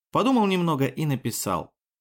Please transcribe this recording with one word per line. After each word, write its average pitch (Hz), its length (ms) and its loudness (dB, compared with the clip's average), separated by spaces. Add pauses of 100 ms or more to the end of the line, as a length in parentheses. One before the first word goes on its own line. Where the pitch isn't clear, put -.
(100)
Подумал 220 360 2
немного 170 400 0
и - 180 -4
написал. 113 720 -4 (260)